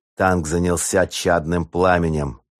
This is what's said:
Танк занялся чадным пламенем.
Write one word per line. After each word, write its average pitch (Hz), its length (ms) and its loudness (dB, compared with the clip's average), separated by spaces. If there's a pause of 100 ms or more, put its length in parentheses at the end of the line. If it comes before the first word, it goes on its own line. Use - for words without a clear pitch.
(160)
Танк 92 320 2
занялся 87 580 0
чадным 85 600 -2
пламенем. 82 760 0 (180)